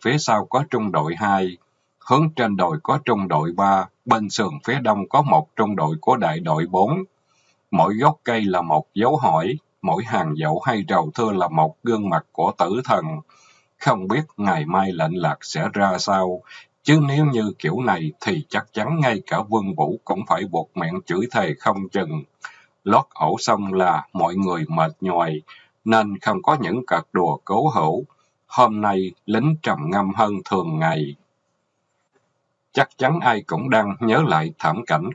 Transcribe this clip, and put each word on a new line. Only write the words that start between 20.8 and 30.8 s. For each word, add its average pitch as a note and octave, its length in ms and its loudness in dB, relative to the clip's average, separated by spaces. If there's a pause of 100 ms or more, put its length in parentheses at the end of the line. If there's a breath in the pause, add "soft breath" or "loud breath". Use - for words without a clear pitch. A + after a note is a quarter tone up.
chửi F#2+ 260 -2
thề G#2+ 260 0
không G2 300 -2
chừng. D#2 340 -4 (640 loud breath)
Lót G#2+ 200 6 (100)
ổ D#2+ 240 0
xong G2+ 360 0
là F2 380 2
mọi F2+ 220 -2
người F2+ 340 -2
mệt D#2+ 320 0
nhoài, E2+ 420 -2 (420 loud breath)
nên G#2+ 340 2
không G2 240 -2
có D3+ 180 2
những A2 260 -4
card E2+ 260 -2
đùa E2 320 0
cố A#2 240 0
hữu. F#2 360 0 (420)
Hôm A2 340 2
nay F#2+ 300 0 (160)
lính B2+ 360 2
trầm E2+ 160 -2 (120)
ngâm G2 240 -2
hơn G#2+ 180 2 (180)
thường E2 280 -2
ngày. D#2 360 -2 (1600)